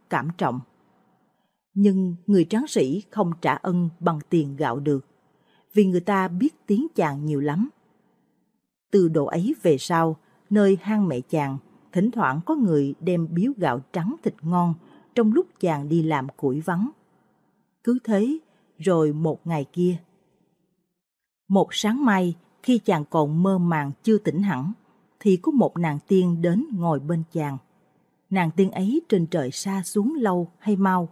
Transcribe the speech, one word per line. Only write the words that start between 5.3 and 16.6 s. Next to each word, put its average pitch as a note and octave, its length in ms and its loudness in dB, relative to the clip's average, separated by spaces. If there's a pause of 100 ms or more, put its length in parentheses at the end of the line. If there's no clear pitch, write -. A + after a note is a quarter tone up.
vì G#3 120 6
người F3+ 140 2
ta F#3+ 280 0
biết F#3 380 -4
tiếng A3 280 2
chàng D3 320 -2
nhiều D3 140 -2
lắm. D3+ 280 -2 (1200)
Từ F#3 180 4
độ D#3 180 0
ấy G#3 360 -2
về D#3 160 4
sau, E3 380 0 (340)
nơi G3+ 320 4
hang G#3 260 -2
mẹ B2+ 120 -4
chàng, C#3 380 -4 (340)
thỉnh G3 180 0
thoảng D#3 360 -2
có D#4+ 80 0
người D#3 460 2
đem E3+ 300 -2
biếu F#3+ 260 0
gạo C#3 240 -2 (120)
trắng F#3 300 -4
thịt G3+ 200 -2
ngon F3 320 0 (400)
trong A3 180 2
lúc F4+ 140 2 (140)
chàng D3 280 -2
đi E3 140 2
làm D3 340 -2
củi C#3+ 240 -2